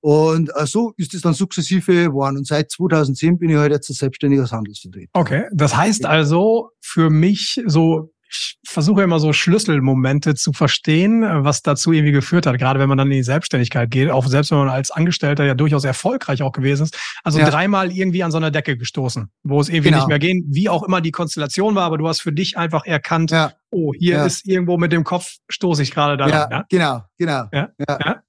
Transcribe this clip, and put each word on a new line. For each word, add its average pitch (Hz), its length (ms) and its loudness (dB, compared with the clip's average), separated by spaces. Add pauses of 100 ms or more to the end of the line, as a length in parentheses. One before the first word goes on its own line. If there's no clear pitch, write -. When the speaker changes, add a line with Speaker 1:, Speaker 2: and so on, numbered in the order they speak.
Speaker 1:
Und, 156 540 2
äh, 143 120 -2
so 220 320 -2
ist 165 160 -6
es 170 80 -10
dann 170 100 0
sukzessive 180 720 0
geworden. 139 320 -2
Und 139 100 -6
seit 156 240 -2
zweitausendzehn 160 680 0
bin 170 120 -2
ich 156 60 4
halt 147 160 4
jetzt 147 200 -2
selbstständig 139 480 0
als 123 120 -2
Handelsvertreter. 101 640 -10
Speaker 2:
Okay, 160 380 0
das 147 220 2
heißt 196 280 0
Speaker 1:
Ja. - 80 -2
Speaker 2:
also 175 600 2 (100)
für 165 280 0
mich 175 580 2
so, 160 460 2 (180)
ich - 360 -10
versuche 185 360 2
immer 170 180 2
so 151 120 2
Schlüsselmomente 143 1000 2
zu - 180 -2
verstehen, 175 720 2
äh, 165 220 0
was 147 180 0
dazu 151 300 0
irgendwie 151 200 4
geführt 156 340 2
hat, 123 120 0
gerade 135 200 0
wenn 139 100 2
man 135 100 2
dann 135 100 2
in 139 80 0
die 131 60 0
Selbstständigkeit 123 680 -2
geht, 131 200 2
auch 131 160 2
selbst 139 240 2
wenn 151 80 4
man 139 100 2
als 131 220 -2
Angestellter 156 560 0
ja 135 80 2
durchaus 143 300 0
erfolgreich 147 580 -2
auch 135 100 -4
gewesen 139 300 -2
ist. 156 160 -4 (260)
Also 156 140 2
Speaker 1:
Ja. 151 100 6
Speaker 2:
dreimal 185 420 0
irgendwie 185 320 -2
an 170 80 -2
so 156 60 -2
einer 160 140 0
Decke 147 260 -2
gestoßen, 120 540 -6 (140)
wo 143 160 2
es 143 100 0
irgendwie 160 180 2
Speaker 1:
Genau. 151 80 6
Speaker 2:
nicht 135 120 2
mehr 151 100 2
ging, 175 280 0
wie 147 220 0
auch 175 140 0
immer 190 180 0
die 160 100 -2
Konstellation 170 640 -4
war, 190 100 0
aber 160 120 -2
du 156 100 -2
hast 160 140 -2
für 165 120 -4
dich 175 260 -4
einfach 165 260 -2
erkannt, 165 460 -2
Speaker 1:
Ja. 160 240 0 (160)
Speaker 2:
"Oh, 156 240 -2
hier 170 240 2
Speaker 1:
Ja. 147 80 2
Speaker 2:
ist - 200 -4
irgendwo 180 300 0
mit 170 160 0
dem 165 120 2
Kopf, - 340 -6 (100)
stoße 165 340 -2
ich 135 80 -4
gerade 147 280 0
daran", 139 140 0
Speaker 1:
Ja, 151 180 0
Speaker 2:
ja? 131 180 -6
Speaker 1:
genau, 143 360 0 (120)
genau. 143 340 -4
Speaker 2:
Ja. 147 280 -4
Speaker 1:
Ja. 143 260 -6
Speaker 2:
Ja. - 240 -4